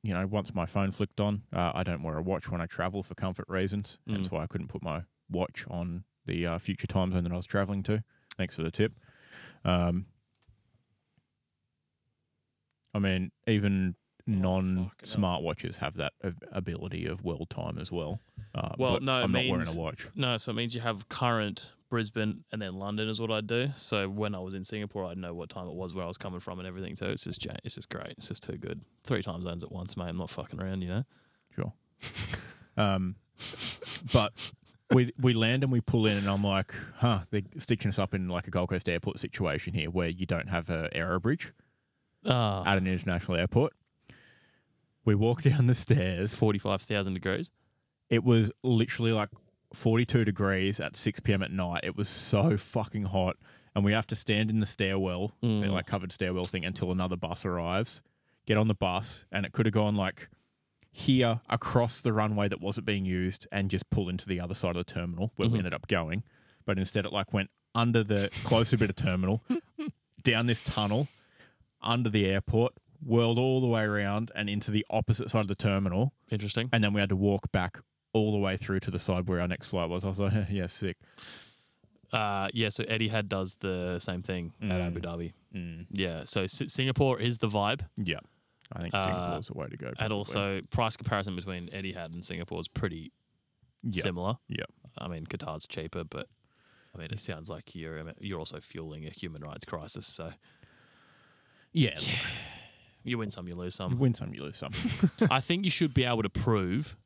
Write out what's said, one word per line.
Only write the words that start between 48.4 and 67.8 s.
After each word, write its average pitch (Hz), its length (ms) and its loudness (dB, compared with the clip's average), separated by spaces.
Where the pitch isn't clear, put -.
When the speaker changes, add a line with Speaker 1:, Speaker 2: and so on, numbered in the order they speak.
Speaker 1:
literally, 117 500 2
like, 104 180 2
forty-two 117 540 4
degrees 98 520 2
at 78 160 -4
six - 260 -2
P 110 120 2
M 98 100 2
at - 80 -4
night. 90 320 -2
It - 140 -4
was 101 140 -2
so 107 480 2
fucking 107 460 -2
hot. 92 320 0
And 101 120 4
we 101 60 6
have 110 160 2
to 113 80 -4
stand 107 340 2
in 110 100 4
the 101 60 2
stairwell, 95 760 0
Speaker 2:
Mm. 110 200 2
Speaker 1:
the, 98 60 0
like, 95 180 0
covered 92 260 -4
stairwell 90 320 -2
thing, 90 220 -4
until 92 260 -2
another 90 240 0
bus 87 300 -6
arrives. 90 560 -2
Get 107 140 4
on 110 100 4
the 107 60 4
bus, - 580 -2
and 95 140 0
it - 60 -10
could 113 120 4
have 110 80 4
gone, 104 240 4
like, 95 320 -2
here 123 520 6
across 117 500 2
the 117 100 2
runway 107 380 4
that 98 100 0
wasn't 98 280 -4
being 101 180 0
used 92 480 0
and 98 180 0
just - 200 -2
pull 92 180 2
into 92 180 -4
the 90 140 0
other 87 140 -4
side 87 220 0
of 90 100 -2
the - 80 -16
terminal 87 420 -2
where 101 100 0
we 113 40 6
Speaker 2:
Mm-hmm. 117 80 4
Speaker 1:
ended 90 160 0
up - 140 -8
going. 87 340 2
But 98 140 2
instead 95 260 0
it, 101 80 -4
like, 98 220 0
went 98 160 2
under 117 280 6